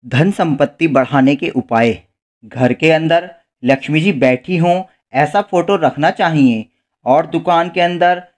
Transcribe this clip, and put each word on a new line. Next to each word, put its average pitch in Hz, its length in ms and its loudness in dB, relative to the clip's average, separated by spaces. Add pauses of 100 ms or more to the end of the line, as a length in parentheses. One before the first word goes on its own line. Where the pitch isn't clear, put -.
धन 135 240 0
संपत्ति 160 580 -2
बढ़ाने 135 480 2
के 165 120 -6
उपाय। 120 540 -2 (420)
घर 123 280 0
के 156 180 0
अंदर 165 400 0 (340)
लक्ष्मी 135 360 0
जी 190 120 0
बैठी 127 440 0
हों, 175 260 0 (300)
ऐसा 151 300 0
फोटो 185 340 0
रखना 147 340 0
चाहिए 139 580 0 (360)
और 151 220 0
दुकान 170 420 -2
के 175 120 -6
अंदर 175 420 0 (160)